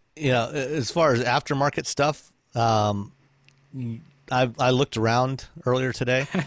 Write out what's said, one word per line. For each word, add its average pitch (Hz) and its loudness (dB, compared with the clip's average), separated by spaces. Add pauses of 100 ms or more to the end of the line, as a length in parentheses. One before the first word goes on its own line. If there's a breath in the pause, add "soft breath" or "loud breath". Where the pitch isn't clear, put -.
(160)
yeah, 127 0
a-, 147 -4
as 120 -4
far 156 4
as 117 2
aftermarket 139 0
stuff, - -2 (240)
um, 107 2 (1200)
I, 127 2 (100)
I 127 2
looked 127 0
around 123 0 (200)
earlier 127 0
today 127 0 (200)